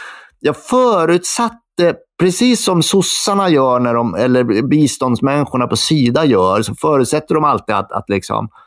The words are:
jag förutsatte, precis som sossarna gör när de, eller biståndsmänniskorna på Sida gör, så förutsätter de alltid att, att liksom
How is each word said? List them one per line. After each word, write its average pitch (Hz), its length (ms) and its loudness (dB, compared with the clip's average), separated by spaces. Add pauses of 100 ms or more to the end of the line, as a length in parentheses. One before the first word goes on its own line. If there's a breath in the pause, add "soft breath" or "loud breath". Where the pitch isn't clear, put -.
(400 loud breath)
jag 233 180 -2
förutsatte, 185 1400 0 (240)
precis 214 440 2
som 180 200 0
sossarna 196 640 0
gör 131 300 2
när 123 140 0
de, 117 220 -2
eller 123 520 0
biståndsmänniskorna 135 1000 0
på - 80 -2
Sida 143 500 0
gör, 98 360 2
så - 140 -6
förutsätter 151 600 0
de 156 80 0
alltid 117 320 -2
att, 98 160 -4
att - 180 -8
liksom 104 400 -4 (180 soft breath)